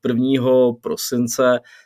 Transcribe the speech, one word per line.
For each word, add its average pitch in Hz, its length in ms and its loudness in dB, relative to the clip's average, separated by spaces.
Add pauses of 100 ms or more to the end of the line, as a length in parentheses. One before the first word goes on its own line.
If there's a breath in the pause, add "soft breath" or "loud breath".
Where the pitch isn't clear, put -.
prvního 127 720 2
prosince 120 840 -2 (260 loud breath)